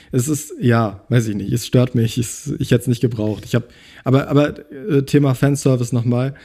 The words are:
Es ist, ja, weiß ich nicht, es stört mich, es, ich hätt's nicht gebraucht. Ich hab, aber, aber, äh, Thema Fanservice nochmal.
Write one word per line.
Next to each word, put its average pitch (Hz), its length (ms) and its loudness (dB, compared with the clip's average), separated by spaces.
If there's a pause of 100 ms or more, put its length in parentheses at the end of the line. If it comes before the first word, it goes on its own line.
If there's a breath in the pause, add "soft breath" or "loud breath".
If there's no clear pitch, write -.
(100)
Es 123 160 0
ist, 151 320 -4
ja, 117 520 2
weiß 117 180 2
ich 104 80 -4
nicht, 101 160 -4
es 120 140 -2
stört 123 280 2
mich, 113 220 0
es, - 420 -6
ich 127 120 -4
hätt's 123 160 2
nicht 123 160 0
gebraucht. 107 420 -2
Ich - 100 -4
hab, 117 140 -4 (360 loud breath)
aber, 131 240 2
aber, 147 300 2 (140)
äh, 139 320 0
Thema 139 300 2
Fanservice 131 600 0
nochmal. 123 400 0 (100 loud breath)